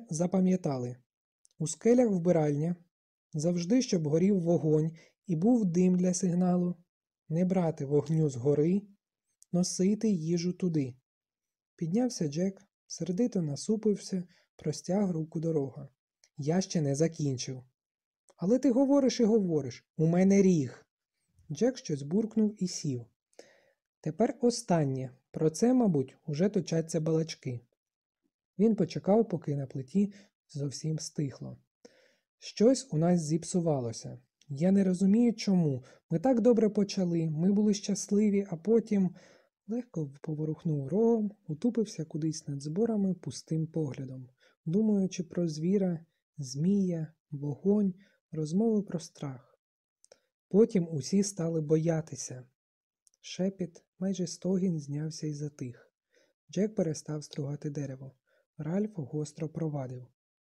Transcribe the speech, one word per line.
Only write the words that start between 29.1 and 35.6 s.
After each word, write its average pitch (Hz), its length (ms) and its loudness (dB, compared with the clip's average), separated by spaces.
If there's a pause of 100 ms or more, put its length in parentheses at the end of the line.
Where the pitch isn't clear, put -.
поки 156 280 -4
на 139 100 -6
плиті 190 460 -2 (380)
зовсім 147 480 -6
стихло. - 600 -8 (800)
«Щось - 540 0
у 156 40 -2
нас 170 240 2
зіпсувалося. 147 960 -4 (300)
Я 151 240 0
не 196 120 4
розумію, 196 500 4
чому. 165 500 0 (260)